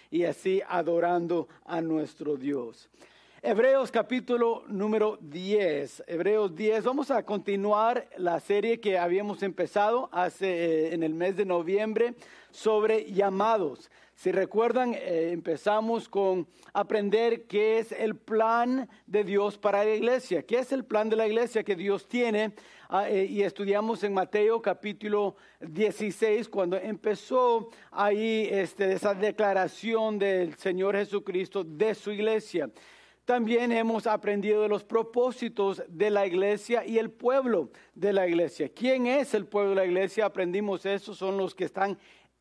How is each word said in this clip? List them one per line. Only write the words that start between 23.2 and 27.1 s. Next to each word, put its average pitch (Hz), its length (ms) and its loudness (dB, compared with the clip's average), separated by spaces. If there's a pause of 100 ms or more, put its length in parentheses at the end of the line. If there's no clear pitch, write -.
y 202 160 -2
estudiamos 202 640 0
en 202 100 0
Mateo 208 480 2
capítulo 208 720 -2 (240)
dieciséis, 208 880 0
cuando 190 300 -2
empezó 226 920 0 (200)